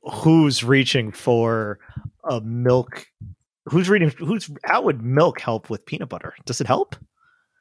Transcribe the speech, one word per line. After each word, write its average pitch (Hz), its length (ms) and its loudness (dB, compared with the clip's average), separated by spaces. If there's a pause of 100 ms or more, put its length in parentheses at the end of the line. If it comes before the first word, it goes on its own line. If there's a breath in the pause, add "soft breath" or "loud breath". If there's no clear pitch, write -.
who's 160 600 2
reaching 127 500 2
for 113 640 -2 (500 loud breath)
a 120 140 -4
milk. 123 640 0 (640)
Who's 175 180 2
reading? 180 300 4
Who's, 165 320 -6 (140)
how - 180 2
would 127 200 0
milk 135 380 2
help 113 300 -6
with - 160 -10
peanut - 240 -10
butter? 85 240 -12 (100)
Does - 160 -6
it 123 60 -4
help? 226 280 0 (680)